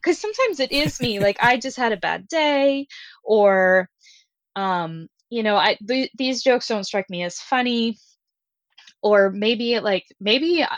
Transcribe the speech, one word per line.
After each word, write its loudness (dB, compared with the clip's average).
'Cause 0
sometimes -2
it -4
is -2
me. -4
Like, 2
I 4
just -8
had 0
a -4
bad -6
day, 0
or, 4
um, -6
you -4
know, 2
I, 2
th-, -2
these -4
jokes 2
don't -2
strike -4
me -6
as -8
funny. -2
Or 4
maybe -2
it, -2
like, -2
maybe, 0
uh, -2